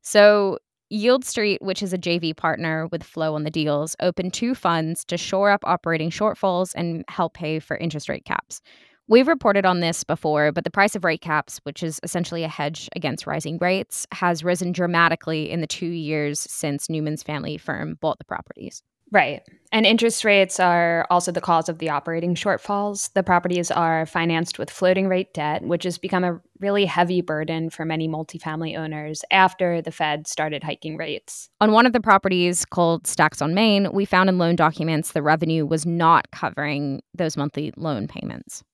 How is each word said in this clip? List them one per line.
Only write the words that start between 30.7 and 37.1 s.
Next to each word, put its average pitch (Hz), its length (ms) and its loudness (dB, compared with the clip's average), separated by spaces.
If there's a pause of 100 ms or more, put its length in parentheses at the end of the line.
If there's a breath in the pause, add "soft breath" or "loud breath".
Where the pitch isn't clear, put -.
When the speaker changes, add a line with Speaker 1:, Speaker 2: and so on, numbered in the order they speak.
Speaker 2:
rates. - 540 -10 (100)
Speaker 1:
On 214 120 6
one 226 120 8
of 247 80 4
the 233 80 2
properties, 185 640 4
called 170 420 0
Stacks - 360 0
on 156 100 0
Main, 202 400 2
we 196 140 0
found 190 240 4
in 180 80 2
loan 170 180 4
documents 160 560 0
the - 80 0
revenue 160 460 2
was 151 180 -2
not 170 460 4
covering 143 720 -4 (100)